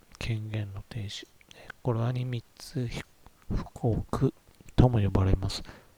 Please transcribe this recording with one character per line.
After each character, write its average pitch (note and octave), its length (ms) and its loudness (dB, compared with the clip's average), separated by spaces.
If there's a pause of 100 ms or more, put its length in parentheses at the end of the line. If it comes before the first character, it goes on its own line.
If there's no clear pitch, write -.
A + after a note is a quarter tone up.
(180)
権 A2 320 -6
限 G#2 240 -6
の G2 160 -10
停 G#2 160 -8
止。 - 220 -12 (280)
え - 140 -20
ー、 - 120 -16
こ B2+ 120 -2
れ A2 60 -2
は、 A#2 120 0
ニ B2 140 -4
ミ A#2+ 160 -6
ッ - 40 -14 (120)
ツ - 300 -6 (640)
布 - 140 -2 (100)
告 A#2 600 0 (420)
と B2+ 140 8
も A#2+ 100 2
呼 G2 100 4
ば F#2+ 160 4
れ F#2+ 100 6
ま F#2+ 140 0
す。 - 140 -6 (340)